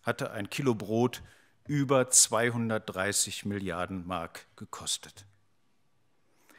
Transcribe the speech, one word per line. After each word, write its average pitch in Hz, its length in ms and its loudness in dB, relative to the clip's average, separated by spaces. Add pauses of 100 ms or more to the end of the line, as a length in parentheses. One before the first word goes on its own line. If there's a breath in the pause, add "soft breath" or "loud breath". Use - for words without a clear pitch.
hatte - 300 -2
ein 107 180 -8
Kilo 135 240 2
Brot 110 480 0 (460 soft breath)
über 135 420 2
zweihundertdreißig 110 1300 2
Milliarden 92 640 -4
Mark 85 380 -6 (100)
gekostet. - 680 -10 (1300 loud breath)